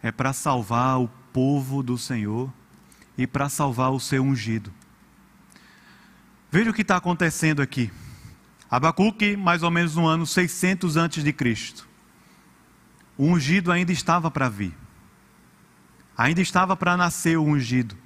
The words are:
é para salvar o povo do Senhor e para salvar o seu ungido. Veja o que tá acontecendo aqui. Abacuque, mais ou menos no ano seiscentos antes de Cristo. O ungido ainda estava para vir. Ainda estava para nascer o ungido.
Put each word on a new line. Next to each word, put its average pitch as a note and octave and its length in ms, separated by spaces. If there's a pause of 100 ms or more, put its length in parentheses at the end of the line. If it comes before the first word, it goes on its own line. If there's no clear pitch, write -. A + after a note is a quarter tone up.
é A2+ 120
para D#3 180
salvar B2+ 680
o A#2 80 (240)
povo C3+ 500
do B2 140
Senhor A#2 520 (680)
e B2+ 100
para C#3 220
salvar C3 420
o C3+ 80
seu C3+ 240
ungido. A2+ 480 (1800)
Veja A3+ 200
o G#3+ 40
que G#3+ 120
tá F#3+ 100
acontecendo E3 680
aqui. B2 300 (800)
Abacuque, G3+ 680
mais F3 240
ou E3+ 80
menos E3+ 260
no E3+ 120
ano D#3+ 180
seiscentos F3+ 720
antes E3 260
de D3 80
Cristo. - 560 (1300)
O C#3 120
ungido E3+ 440
ainda F3 200
estava E3 400
para C3+ 180
vir. G2 240 (1400)
Ainda D#3+ 240
estava F#3 340
para F3 220
nascer E3+ 400
o D#3 60
ungido. B2 520 (100)